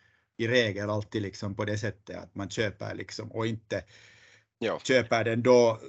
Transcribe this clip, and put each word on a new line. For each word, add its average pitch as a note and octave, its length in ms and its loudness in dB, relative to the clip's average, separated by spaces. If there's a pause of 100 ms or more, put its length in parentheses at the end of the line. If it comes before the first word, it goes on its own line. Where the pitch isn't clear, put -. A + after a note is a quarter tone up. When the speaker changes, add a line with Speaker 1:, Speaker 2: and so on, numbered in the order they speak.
(360)
Speaker 1:
i A2+ 120 -2
regel G#2 420 2
alltid G#2+ 320 -2
liksom G2 320 -6
på G#2+ 100 -2
det G#2+ 140 -2
sättet G2+ 380 -8
att F2+ 180 -16
man G2 160 -8
köper G#2 440 -4
liksom - 380 -12
och A2+ 140 -4
inte A2+ 380 -6 (760)
Speaker 2:
Ja. G2 260 -2
Speaker 1:
köper A#2 400 2
den A2+ 180 0
då A#2+ 460 6